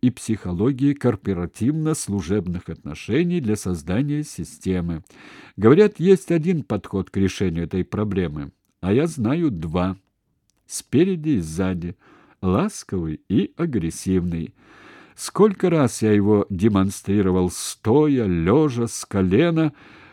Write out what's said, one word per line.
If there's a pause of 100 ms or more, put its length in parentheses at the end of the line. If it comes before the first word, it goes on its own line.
и
психологии
корпоративно-служебных
отношений
для
создания
системы. (520)
Говорят,
есть
один
подход
к
решению
этой
проблемы, (300)
а
я
знаю
два. (680)
Спереди
и
сзади. (460)
Ласковый
и
агрессивный. (640)
Сколько
раз
я
его
демонстрировал
стоя,
лёжа,
с
колена, (400)